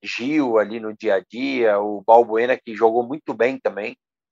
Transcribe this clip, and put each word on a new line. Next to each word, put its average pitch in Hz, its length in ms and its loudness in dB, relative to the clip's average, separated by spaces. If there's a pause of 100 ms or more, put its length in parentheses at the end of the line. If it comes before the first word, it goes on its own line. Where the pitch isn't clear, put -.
Gil 127 540 -2
ali 104 220 -2
no 107 160 -10
dia 104 200 -2
a 95 40 0
dia, 117 600 -2
o 104 220 -4
Balbuena 113 560 4
que 113 180 -16
jogou 117 300 2
muito 113 280 -10
bem 123 260 0
também, 104 380 -6 (340)